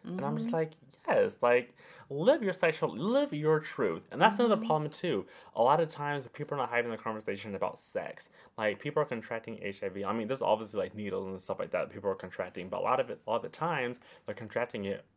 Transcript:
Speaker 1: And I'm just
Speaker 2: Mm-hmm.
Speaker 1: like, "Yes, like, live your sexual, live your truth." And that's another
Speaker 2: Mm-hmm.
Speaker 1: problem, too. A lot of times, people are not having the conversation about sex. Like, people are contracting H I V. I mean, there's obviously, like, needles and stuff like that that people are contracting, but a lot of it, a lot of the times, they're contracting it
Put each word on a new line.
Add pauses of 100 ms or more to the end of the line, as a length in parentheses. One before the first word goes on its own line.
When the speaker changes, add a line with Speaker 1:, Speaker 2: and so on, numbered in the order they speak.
Speaker 1:
And
I'm
just
Speaker 2:
Mm-hmm.
Speaker 1:
like, (360)
"Yes,
like, (360)
live
your
sexual,
live
your
truth." (100)
And
that's
another
Speaker 2:
Mm-hmm.
Speaker 1:
problem,
too. (320)
A
lot
of
times,
people
are
not
having
the
conversation
about
sex. (300)
Like,
people
are
contracting
H
I
V.
I
mean,
there's
obviously,
like,
needles
and
stuff
like
that
that
people
are
contracting,
but
a
lot
of
it,
a
lot
of
the
times, (280)
they're
contracting
it (100)